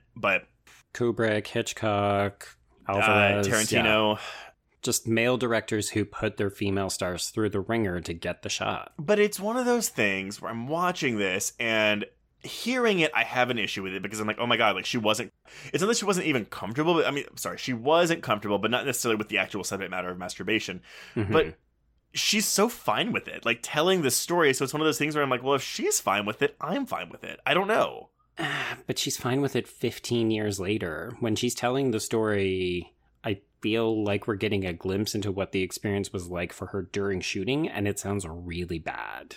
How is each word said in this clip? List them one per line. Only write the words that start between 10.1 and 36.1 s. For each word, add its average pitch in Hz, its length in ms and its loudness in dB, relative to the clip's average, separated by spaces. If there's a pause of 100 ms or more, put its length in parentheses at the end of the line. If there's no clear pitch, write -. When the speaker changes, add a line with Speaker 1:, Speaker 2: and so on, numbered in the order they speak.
Speaker 1:
where 87 100 -6
I'm 117 180 -6
watching 160 500 0
this 98 420 0
and 107 460 2 (360)
hearing 233 580 0
it, 156 140 4
I 113 100 4
have 123 260 2
an 117 80 -2
issue 98 240 -2
with 95 100 -4
it 95 100 -4
because 104 180 -6
I'm 107 60 -2
like, 107 140 -2
"Oh 117 60 0
my 120 100 2
God," 110 180 6
like, 92 120 -4
she - 100 -2
wasn't, 107 340 2 (420)
it's 147 100 0
not 202 60 4
that 233 100 2
she 208 80 -4
wasn't 185 220 0
even 123 180 0
comfortable, 147 480 0
but 147 120 4
I 120 40 2
mean, 139 140 -2 (120)
sorry, 90 220 -6
she - 160 -4
wasn't 160 480 4
comfortable, 104 360 0
but 107 120 0
not 120 160 0
necessarily 120 320 0
with 104 100 -4
the 104 80 0
actual 95 280 0
subject 95 260 -4
matter 92 180 -6
of 90 100 -8
masturbation. 92 640 -2 (340)
Speaker 2:
Mm-hmm. 104 160 -2
Speaker 1:
But 151 240 2 (600)
she's - 320 0
so 208 240 2
fine 135 420 -2
with - 160 -4
it, 85 160 -10
like, 117 180 0
telling 180 380 2
this 131 160 4
story. 165 380 4
So 139 100 -2
it's 131 80 -2
one 151 80 -2
of 156 60 2
those 151 120 2
things 151 160 0
where 151 80 2
I'm 135 80 0
like, 123 120 0
"Well, 135 140 2
if 131 60 -2
she's - 380 -2
fine 101 240 0
with 104 180 -4
it, - 180 2
I'm 156 260 -4
fine 85 240 -6
with - 120 -18
it." - 240 -12
I 139 80 2
don't 190 140 2
know. 73 400 0 (300)
Speaker 2:
<sighs> - 80 -2 (400)
But 123 120 -4
she's - 200 -2
fine 127 240 0
with 135 140 0
it 117 120 -2
fifteen 117 600 0
years 107 280 0
later. 107 600 -2
When 110 160 2
she's 120 180 0
telling 127 360 0
the 110 100 0
story, 95 920 0 (280)
I 101 180 -2 (200)
feel 110 420 2
like 101 240 0
we're 110 100 0
getting 98 280 0
a 90 80 -2
glimpse 95 420 -2
into 101 160 -2
what 95 220 -4
the 98 100 0
experience 98 520 -2